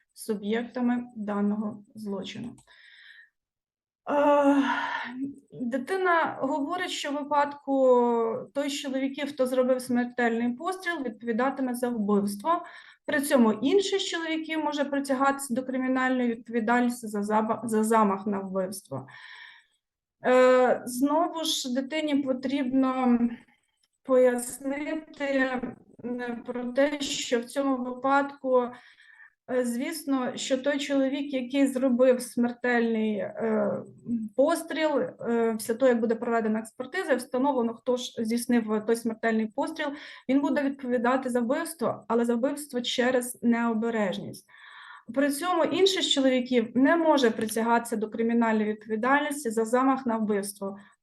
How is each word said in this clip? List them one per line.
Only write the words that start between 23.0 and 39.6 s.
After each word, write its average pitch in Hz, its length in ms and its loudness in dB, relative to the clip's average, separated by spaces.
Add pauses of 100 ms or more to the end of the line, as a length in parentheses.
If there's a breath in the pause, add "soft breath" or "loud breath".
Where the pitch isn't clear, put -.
пояснити, 269 1500 0 (540)
м, 240 420 -6
про 247 180 -6
те, 277 360 0
що - 400 -2
в 233 40 -8
цьому 277 320 -2
випадку, 254 880 0 (880 loud breath)
е, 254 140 0
звісно, 269 720 -4
що - 220 -2
той 285 200 0
чоловік, 277 560 -2
який 262 320 0
зробив 247 560 4
смертельний, 233 920 0
е, 214 560 -2 (640)
постріл, 311 640 2
е, 226 600 -2
після 226 160 -4
того, 262 140 4
як 240 120 4
буде 226 140 0
проведена 220 440 0
експертиза, 285 540 -4
і 247 40 2
встановлено, 247 580 0
хто 247 220 -2
ж - 220 -8
здійснив 226 680 0
той 233 100 2
смертельний 220 500 -2
постріл, 311 420 -4 (400 loud breath)